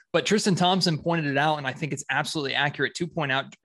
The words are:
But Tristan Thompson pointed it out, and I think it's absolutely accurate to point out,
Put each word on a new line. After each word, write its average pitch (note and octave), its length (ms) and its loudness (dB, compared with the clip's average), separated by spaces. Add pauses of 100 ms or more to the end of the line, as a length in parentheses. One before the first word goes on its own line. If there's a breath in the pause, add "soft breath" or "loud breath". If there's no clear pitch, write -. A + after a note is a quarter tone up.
(120 soft breath)
But D#3+ 120 2
Tristan G#3 300 2
Thompson F3+ 420 2
pointed E3+ 300 -2
it C#3 100 0
out, D3+ 220 2
and C#3 80 -6
I C3 60 -2
think C#3+ 200 -6
it's - 160 -8
absolutely C#3 460 -2
accurate C#3 400 0
to F3 140 -4
point C#3+ 240 -2
out, C3+ 140 0 (180)